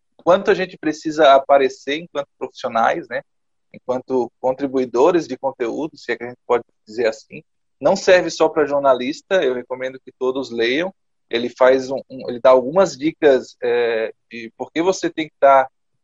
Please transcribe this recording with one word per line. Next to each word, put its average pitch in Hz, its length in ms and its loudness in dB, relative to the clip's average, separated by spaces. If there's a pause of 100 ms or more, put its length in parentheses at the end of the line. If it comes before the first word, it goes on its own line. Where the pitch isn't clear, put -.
(180)
quanto 196 340 0
a - 20 2
gente 180 240 -4
precisa 151 560 2
aparecer 139 680 2
enquanto 151 260 -10 (100)
profissionais, 127 680 -4
né? 123 140 -10 (560)
Enquanto 127 640 -4
contribuidores 131 880 0
de 127 100 -10
conteúdo, 127 600 -6
se - 140 -8
é 110 60 -4
que 117 60 -14
a 120 40 -10
gente 123 180 -18
pode 120 180 0 (220)
dizer 110 220 -4
assim, - 340 -8 (380)
não 156 160 2
serve 180 340 4
só 160 200 0
pra 156 160 0
jornalista, 139 800 0
eu 127 100 0
recomendo 127 500 -10
que 127 140 -20
todos 131 340 -4
leiam. 127 420 -2 (360)
Ele 120 200 -4
faz 131 420 2
um, 135 80 -6 (100)
um, 127 200 -12
ele 123 100 -10
dá 131 100 4
algumas 139 480 2
dicas, 139 640 0
é, 117 520 -2 (180)
de 113 260 -16
por - 140 -12
que 156 100 -2
você 175 280 -2
tem 160 180 -8
que - 120 -20
tá 135 280 6 (360)